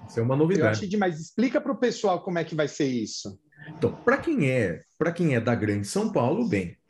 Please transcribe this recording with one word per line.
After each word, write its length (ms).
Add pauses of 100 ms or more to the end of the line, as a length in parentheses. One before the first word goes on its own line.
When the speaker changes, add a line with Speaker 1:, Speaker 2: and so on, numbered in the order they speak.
Speaker 1:
isso 120
é 20
uma 120
Speaker 2:
Eu 40
Speaker 1:
novidade. 380
Speaker 2:
achei 120
demais. 320
Explica 400
pro 160
pessoal 460
como 160
é 60
que 100
vai 140
ser 180
isso. 520 (380)
Speaker 1:
Então, 160 (120)
pra 120
quem 320
é, 340 (140)
pra 160
quem 220
é 60
da 140
Grande 320
São 260
Paulo, 360
bem, 280 (120)